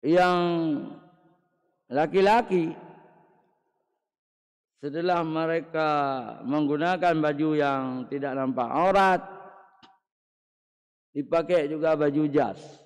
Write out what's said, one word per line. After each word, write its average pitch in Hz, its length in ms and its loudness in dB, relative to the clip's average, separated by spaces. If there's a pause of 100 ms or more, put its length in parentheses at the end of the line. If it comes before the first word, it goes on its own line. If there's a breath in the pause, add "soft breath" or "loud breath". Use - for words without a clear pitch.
yang 180 320 2 (1500)
laki-laki, 180 880 2 (2000)
setelah 170 480 -2
mereka 160 640 -2 (560)
menggunakan 151 720 0
baju 151 380 0
yang 135 560 -2
tidak 139 260 -6
nampak 131 320 -2
aurat, 185 520 4 (1900)
dipakai 165 500 0
juga 156 320 0
baju 147 320 2
jas. 135 300 0 (260)